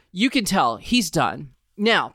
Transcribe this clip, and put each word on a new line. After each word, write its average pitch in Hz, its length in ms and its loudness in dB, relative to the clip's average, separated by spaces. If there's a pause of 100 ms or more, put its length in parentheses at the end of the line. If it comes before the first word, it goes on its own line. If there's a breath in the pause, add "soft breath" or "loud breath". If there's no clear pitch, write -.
(120)
you 220 180 0
can 254 140 0
tell 147 320 0
he's 220 340 0
done. 127 400 -2 (260)
Now, 202 380 0